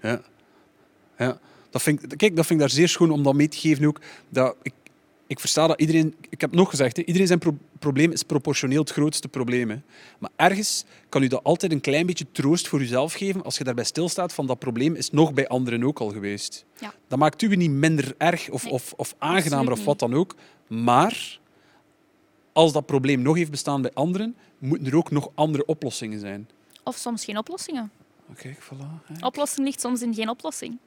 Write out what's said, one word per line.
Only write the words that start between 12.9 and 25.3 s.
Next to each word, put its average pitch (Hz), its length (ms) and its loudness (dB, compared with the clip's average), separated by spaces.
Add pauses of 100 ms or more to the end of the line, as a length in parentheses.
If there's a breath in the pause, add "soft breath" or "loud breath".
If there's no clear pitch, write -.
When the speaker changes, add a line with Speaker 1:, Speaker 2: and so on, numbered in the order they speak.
Speaker 1:
geven 190 320 -4
als - 140 -6
je 143 60 -6
daarbij 123 200 -4
stilstaat 175 480 -4
van 143 140 -6
dat 127 120 -2
probleem 131 360 -2
is - 160 -6
nog 151 220 6
bij 135 160 0
anderen 123 360 -2
ook 143 140 -2
al 110 120 -4
geweest. 101 540 -8 (160)
Speaker 2:
Ja. 214 140 -14 (140)
Speaker 1:
Dat 127 100 -2
maakt 151 240 2
u 208 140 2
niet 170 140 2
minder 143 480 2
erg 165 320 0
of, - 140 -6
Speaker 2:
Nee, 120 80 -8
Speaker 1:
of, - 240 -6
of - 220 -6
aangenamer 147 540 0
Speaker 2:
absoluut 113 60 -2
Speaker 1:
of - 60 -8
wat 143 160 0
Speaker 2:
niet. 120 100 0
Speaker 1:
dan 135 100 2
ook. - 140 -2 (500 soft breath)
Maar 139 540 2 (1120 soft breath)
als 160 200 6
dat 143 140 -2
probleem 135 360 2
nog 151 140 2
heeft 165 140 -2
bestaan 143 320 -4
bij 123 120 -2
anderen, 190 420 -2 (220 soft breath)
moeten 143 280 -2
er 131 100 0
ook - 140 0
nog 147 240 -2